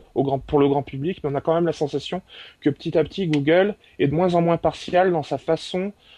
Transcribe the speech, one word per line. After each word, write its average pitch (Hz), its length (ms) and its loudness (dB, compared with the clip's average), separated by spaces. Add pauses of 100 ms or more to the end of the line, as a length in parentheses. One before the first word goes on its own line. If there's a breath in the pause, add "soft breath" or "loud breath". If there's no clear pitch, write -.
(160 soft breath)
au 135 80 2
grand, 135 160 -2
pour 143 200 0
le 143 80 6
grand 139 160 0
public, 139 400 -8
mais 147 80 -4
on 143 40 -4
a 139 60 -4
quand 165 140 0
même 170 100 0
la 165 80 0
sensation 151 480 -6 (380 loud breath)
que 151 100 0
petit 160 280 -2
à 160 60 4
petit, 185 240 -6
Google 160 480 2 (240 soft breath)
est 143 80 2
de 135 60 -2
moins 175 220 2
en 170 60 4
moins 170 160 2
partial 180 540 0
dans 160 120 -2
sa 139 140 -6
façon 185 560 -4 (240 soft breath)